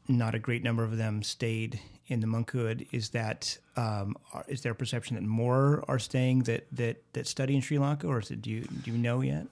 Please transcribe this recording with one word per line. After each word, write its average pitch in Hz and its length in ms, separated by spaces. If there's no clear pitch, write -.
not 117 260
a 117 40
great 117 220
number 117 220
of 113 140
them 107 260
stayed 113 560
in 120 120
the 110 80
monkhood, 117 640
is 117 200
that, - 480
um, 104 400
are, - 140
is 135 160
there 120 80
a 110 40
perception 120 400
that - 80
more 123 640
are 131 120
staying 127 400
that, 117 320
that, 120 320
that - 140
study 135 260
in 139 80
Sri 147 160
Lanka, 143 300
or 131 120
is 107 120
it, 113 100
do 110 80
you, 110 120
do - 280
you 117 80
know 120 240
yet? 139 300